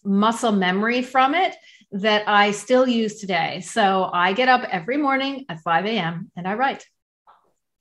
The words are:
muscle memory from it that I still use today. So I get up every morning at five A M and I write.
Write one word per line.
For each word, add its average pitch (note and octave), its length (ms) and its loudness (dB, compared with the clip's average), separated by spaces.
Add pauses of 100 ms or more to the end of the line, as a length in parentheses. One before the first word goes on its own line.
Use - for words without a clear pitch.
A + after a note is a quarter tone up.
muscle G#3+ 500 0
memory G3+ 500 0
from C4 320 2
it F4+ 200 0 (380)
that G#3 340 0
I G#3 260 4
still B3+ 360 2
use A3 320 -2
today. F3 400 -4
So F#3+ 520 0
I F3 200 2
get B3 160 2
up B3 220 4
every F#3+ 260 -4
morning C4+ 540 -2
at E3 100 -12
five E3+ 240 0
A G#3+ 140 -4
M E3+ 380 -6
and F3+ 120 -8
I G3+ 60 -4
write. B3+ 300 -4 (960)